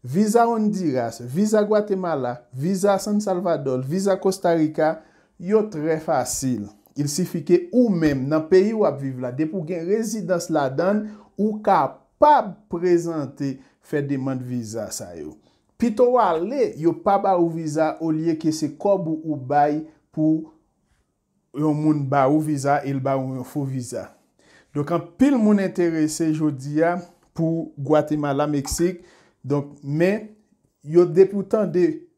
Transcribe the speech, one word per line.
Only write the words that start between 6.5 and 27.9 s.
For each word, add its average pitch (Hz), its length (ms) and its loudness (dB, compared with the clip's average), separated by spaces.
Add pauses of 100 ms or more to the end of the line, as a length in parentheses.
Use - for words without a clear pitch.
Il 143 80 -2
sifi 175 320 -4
ke 175 220 4 (100)
ou 240 160 4
menm, 147 400 0
nan 156 220 0
peyi 202 260 4
w 208 80 2
ap 139 160 0
viv 131 220 -8
la, 123 100 -6
depi 156 240 -4
w 175 80 -4
gen 165 240 -8
rezidans 202 640 -2
ladann, 156 540 0 (260)
ou 214 320 -2
kapab 214 880 2 (160)
prezante, 160 880 -2 (260)
fè 147 240 -4
demand 131 400 -4
viza 113 480 -6
sa 98 240 -12
yo. 76 160 -12 (480)
Pito 233 320 2
w 247 80 6
ale, 190 560 0
yo 165 160 2
pa 196 240 2
ba 196 220 2
ou 170 100 2
viza. 160 460 -2 (100)
Olye 160 320 0
ke 156 160 -2
se 151 240 -4
kòb 190 320 0
ou 156 240 -4
ou 139 80 -4
bay 147 400 2 (320)
pou 156 380 0 (1040)
yon 151 220 0
moun 151 260 2
ba 135 240 2
ou 156 160 4
viza, 143 400 0
e 139 80 -4
l 139 80 -2
ba 135 160 -2
ou 131 160 -4
yon 127 160 -10
fo 147 160 -6
viza, 123 460 -8 (640)
donk 147 180 -4
anpil 254 440 2
moun 208 260 4
enterese 165 680 0
jodi 147 520 -2
a 175 140 2 (400)
pou 165 380 -2
Gwatemala, 147 720 0